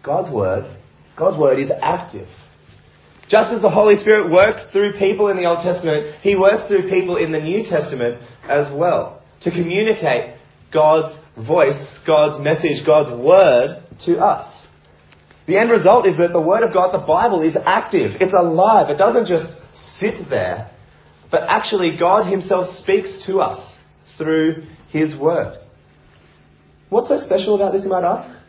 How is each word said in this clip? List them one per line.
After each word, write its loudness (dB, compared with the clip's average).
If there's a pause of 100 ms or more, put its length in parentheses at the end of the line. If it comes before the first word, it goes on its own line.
God's -4
word, -4 (520)
God's 0
word 2
is -4 (120)
active. -6 (960)
Just 2
as -4
the 4
Holy 6
Spirit 2
worked 2
through 0
people 0
in 0
the -2
Old 0
Testament, -4
He 2
works 4
through 0
people -2
in -2
the -2
New -4
Testament -4 (260)
as 0
well -4 (200)
to -4
communicate -2 (380)
God's 2 (180)
voice, -2
God's 2
message, -2
God's 2 (100)
word 4 (220)
to 0
us. -4 (800)
The 0
end 2
result 4
is 2
that 0
the 0
Word 0
of -2
God, 0
the -6
Bible, 0
is 0
active. -2
It's 0
alive. 2
It -2
doesn't 2
just -2 (520)
sit -6
there, -6 (600)
but 0
actually -2
God 2
Himself -4
speaks -4
to -4
us -6 (420)
through -2 (240)
His -4
Word. -2 (1300)
What's -2
so 0
special -2
about -2
this, -4
you -6
might -2
ask? -4 (200)